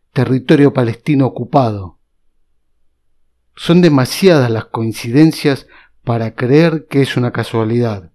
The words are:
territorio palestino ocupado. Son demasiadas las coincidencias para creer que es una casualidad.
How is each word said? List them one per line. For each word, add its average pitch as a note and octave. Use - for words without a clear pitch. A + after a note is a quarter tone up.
territorio C3
palestino C3
ocupado. A2+
Son F3
demasiadas D3
las A2
coincidencias B2
para A2+
creer D3+
que C#3
es C3
una B2
casualidad. A2+